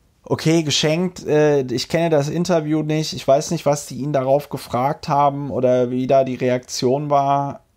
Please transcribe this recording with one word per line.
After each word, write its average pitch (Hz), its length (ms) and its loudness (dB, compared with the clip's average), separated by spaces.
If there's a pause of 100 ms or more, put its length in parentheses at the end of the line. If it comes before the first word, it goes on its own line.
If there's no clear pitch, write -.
(300)
okay, 160 340 2
geschenkt, 160 600 -2
äh, 147 360 4
ich 127 260 -4
kenne 165 220 0
das 143 180 2
Interview 156 560 0
nicht, 151 300 -2
ich 131 120 -10
weiß 143 260 2
nicht, 165 140 -4
was 143 200 -2
die 139 100 -12
ihn 135 160 -6
darauf 139 380 0
gefragt 135 580 -4
haben 143 420 0
oder 127 400 2
wie 127 160 -2
da 135 200 4
die 127 100 -6
Reaktion 127 760 -2
war, 139 520 0 (160)